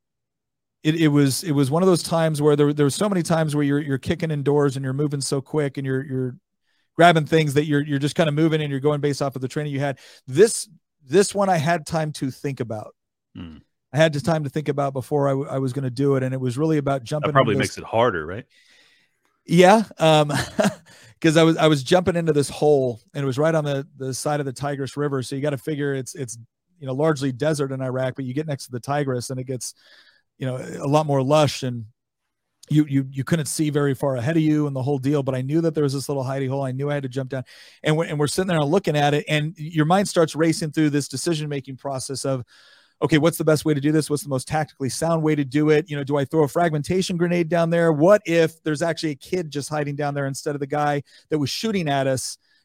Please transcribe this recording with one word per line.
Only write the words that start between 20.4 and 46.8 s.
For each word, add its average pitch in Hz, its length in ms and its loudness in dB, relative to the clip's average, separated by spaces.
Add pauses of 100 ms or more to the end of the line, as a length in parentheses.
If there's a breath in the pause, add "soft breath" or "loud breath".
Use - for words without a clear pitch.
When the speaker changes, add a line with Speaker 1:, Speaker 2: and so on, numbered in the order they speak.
Speaker 1:
<laughs> - 460 -20
'cause 160 160 2
I 165 80 8
was, 160 120 4
I 160 120 4
was 143 140 2
jumping 180 340 2
into 165 160 0
this 143 180 0
hole 131 500 2 (140)
and 143 80 -6
it 139 40 -2
was 131 120 -2
right 160 160 2
on 156 100 0
the, 139 220 -4 (100)
the 131 160 -8
side 147 280 -2
of 135 60 -6
the 131 60 -6
Tigris 139 440 -6
River. 139 260 -2
So 139 140 -8
you 135 60 -6
gotta 147 160 -2
figure 143 360 -4
it's, 131 200 -8
it's, 120 220 -10 (420)
you 143 80 -16
know, 131 80 -6
largely 143 380 0
desert 143 400 -2
in 131 80 -6
Iraq, 131 360 -4
but 135 80 -8
you 123 100 -8
get 156 120 -4
next 143 200 -8
to 123 60 -14
the 120 80 -8
Tigris 135 500 -2
and 131 100 -6
it 127 40 -10
gets, 127 300 -8 (640 soft breath)
you 139 80 -6
know, 127 100 -4
a 120 320 -8
lot 151 180 4
more 139 160 2
lush 143 400 2
and 120 220 -8 (840)
you, 151 200 4
you, 135 220 0
you 135 140 -6
couldn't 160 220 -2
see 151 240 -2
very 143 240 0
far 135 220 -2
ahead 143 200 -2
of 156 60 4
you 151 240 2
and 139 80 -6
the 131 80 -4
whole 139 160 -2
deal. 139 240 0
But 131 140 -2
I 131 60 -4
knew 151 180 0
that 165 140 0
there 151 100 2
was 135 80 0
this 139 160 -6
little 139 160 -4
hidey 135 240 -4
hole. 139 160 -4
I 127 80 -4
knew 143 180 -4
I 147 40 -2
had 143 100 -4
to 131 60 -8
jump 131 200 -6
down. 131 140 -6 (400 loud breath)
And 151 120 2
we're, 165 100 0
and 151 120 -6
we're 147 80 2
sitting 190 220 -2
there 170 100 0
and 143 100 0
looking 165 280 0
at 147 180 2
it. 147 140 0
And 151 280 -2
your 156 280 -2
mind 185 240 2
starts 165 260 2
racing 160 380 0
through 151 180 2
this 143 160 0
decision-making 143 680 -6
process 135 480 -8
of, 135 180 -2 (600 soft breath)
"Okay, 151 160 4
what's 165 180 2
the 165 80 -4
best 156 220 4
way 156 80 4
to 139 80 0
do 151 100 2
this? 156 160 2
What's 147 140 -2
the 143 80 -12
most 131 180 -4
tactically 147 400 -4
sound 160 340 -2
way 156 120 2
to 147 100 0
do 147 260 0
it? 151 200 4
You 147 60 -4
know, 139 80 -4
do 143 120 -2
I 139 80 0
throw 160 180 2
a 139 60 4
fragmentation 175 720 -2